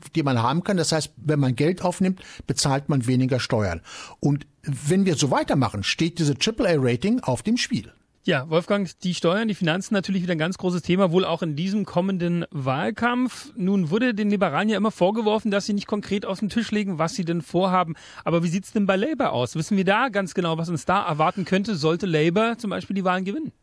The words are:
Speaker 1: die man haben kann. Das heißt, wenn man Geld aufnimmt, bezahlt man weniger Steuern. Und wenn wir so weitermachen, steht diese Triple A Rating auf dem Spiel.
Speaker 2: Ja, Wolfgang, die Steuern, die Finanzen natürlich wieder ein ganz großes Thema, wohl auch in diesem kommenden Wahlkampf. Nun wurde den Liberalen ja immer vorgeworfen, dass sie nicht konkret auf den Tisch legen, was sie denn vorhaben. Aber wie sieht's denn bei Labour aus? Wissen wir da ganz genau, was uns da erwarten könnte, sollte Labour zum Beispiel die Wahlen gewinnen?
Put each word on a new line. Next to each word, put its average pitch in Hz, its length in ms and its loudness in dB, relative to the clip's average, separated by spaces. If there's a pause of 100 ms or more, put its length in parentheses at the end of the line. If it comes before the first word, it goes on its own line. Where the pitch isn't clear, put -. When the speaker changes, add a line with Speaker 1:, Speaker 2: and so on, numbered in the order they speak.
(140)
Speaker 1:
die 165 80 0
man 127 220 2
haben 143 200 2
kann. 196 140 0
Das 156 140 0
heißt, 156 260 0
wenn 147 220 0
man 131 160 2
Geld 160 260 0
aufnimmt, 185 400 0 (240)
bezahlt 139 420 0
man 131 200 0
weniger 127 320 2
Steuern. 98 420 -2 (380)
Und 143 260 0 (160)
wenn 165 460 0
wir 160 80 4
so 135 160 2
weitermachen, 147 500 2
steht 165 380 -2
diese 143 180 2
Triple 220 320 0
A 165 80 4
Rating 131 440 2
auf - 200 -2
dem 233 160 2
Spiel. - 340 -4 (340)
Speaker 2:
Ja, 156 240 0
Wolfgang, 180 400 0 (140)
die 180 120 -2
Steuern, 208 340 0
die 196 40 -2
Finanzen 175 400 -2
natürlich 190 300 0
wieder 180 80 -2
ein 165 60 0
ganz 170 200 -2
großes 180 260 -2
Thema, 180 280 2
wohl 185 140 4
auch 165 160 -2
in 156 160 -4
diesem 190 260 -2
kommenden 175 680 -2
Wahlkampf. 226 1080 -2
Nun 185 320 0
wurde 226 240 2
den 208 160 0
Liberalen 190 400 0
ja 208 80 2
immer 208 140 0
vorgeworfen, 214 600 0
dass 196 140 0
sie 208 80 -2
nicht 202 140 -4
konkret 208 380 -4
auf 190 140 -6
den 214 80 -2
Tisch 220 240 -2
legen, 196 280 -2
was 165 160 -2
sie 180 100 -2
denn 170 160 -2
vorhaben. 180 540 0 (280)
Aber 165 180 2
wie 175 60 0
sieht's 185 240 -4
denn 202 140 0
bei 190 100 4
Labour 247 380 0
aus? 120 220 -2
Wissen 165 200 -2
wir 190 80 4
da 208 240 4
ganz 196 280 -4
genau, 165 220 0
was 165 120 -4
uns 165 160 -4
da 196 200 2
erwarten 165 380 0
könnte, 196 320 0
sollte 160 300 0
Labour 180 520 2
zum 220 120 -6
Beispiel 185 260 -4
die 196 80 -2
Wahlen 185 220 0
gewinnen? 269 260 -6 (120)